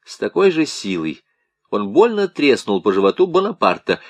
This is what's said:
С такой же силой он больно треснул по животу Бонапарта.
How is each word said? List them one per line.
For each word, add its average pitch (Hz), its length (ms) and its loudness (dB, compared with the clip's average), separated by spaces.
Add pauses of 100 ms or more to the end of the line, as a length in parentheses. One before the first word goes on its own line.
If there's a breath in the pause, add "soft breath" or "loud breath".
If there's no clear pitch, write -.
С - 140 -20
такой 180 340 0
же 160 140 0
силой 85 580 -8 (460)
он 104 180 -4
больно 202 400 2
треснул 120 520 0
по 101 120 0
животу 98 340 2
Бонапарта. 165 840 -2